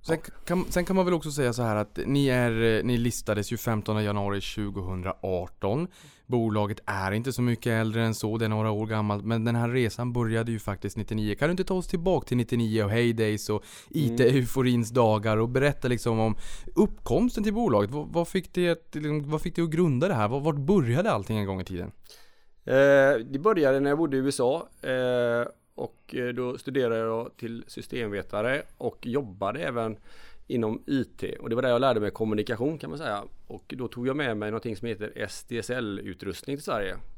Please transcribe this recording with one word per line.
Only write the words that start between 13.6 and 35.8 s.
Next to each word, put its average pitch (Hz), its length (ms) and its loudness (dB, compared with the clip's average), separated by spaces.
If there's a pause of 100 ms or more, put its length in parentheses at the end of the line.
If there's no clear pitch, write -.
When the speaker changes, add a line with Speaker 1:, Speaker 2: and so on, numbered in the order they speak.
Speaker 2:
Mm. 127 200 2
Speaker 1:
I 120 40 0
T-euforins 123 720 4
dagar 110 460 4
och 113 120 2
berätta, 131 400 2
liksom, 113 320 2
om 110 160 4 (380)
uppkomsten 214 680 2
till 196 100 0
bolaget? 117 360 2
Vad, 151 220 -8
vad 170 160 0
fick - 260 -4
det 175 140 2
att, 165 260 -4
liksom, 151 360 -2
vad 156 120 0
fick - 140 -4
det 170 60 2
att 165 80 0
grunda 156 380 4
det 190 60 2
här? 107 140 2
Vad, 135 140 -2
vart 151 160 0
började 151 520 4
allting 110 280 -2
en 101 80 0
gång 95 140 -4
i 90 40 -6
tiden? 87 280 -8 (720)
Speaker 2:
Eh, 135 640 6
det 135 140 -4
började 151 400 4
när 143 100 2
jag 147 80 2
bodde 151 180 0
i 131 40 2
U 135 80 0
S 135 120 -2
A, 139 280 0 (140)
eh, 123 680 0 (260)
och, - 400 -10
eh, 123 140 -2
då 123 300 -4
studerade 123 420 0
jag 113 360 -4
till 117 300 -10
systemvetare 113 960 -4 (160)
och - 280 -6
jobbade 113 540 -4
även 117 360 -4 (500)
inom 113 400 -2
I 135 180 0
T. - 360 -8
Och - 80 -8
det 113 60 -2
var 127 80 0
där 135 60 2
jag 120 120 4
lärde 123 200 4
mig 101 100 0
kommunikation, 110 680 -2
kan - 120 -10
man 147 80 -8
säga. 107 260 -4 (220)
Och - 300 -14
då 123 120 -6
tog 123 200 -4
jag 135 80 0
med 127 200 -2
mig 104 140 -4
någonting 110 260 -6
som 117 120 -6
heter 107 280 -6
S - 320 -8
D 117 100 -4
S 107 120 -8
L-utrustning 104 840 -6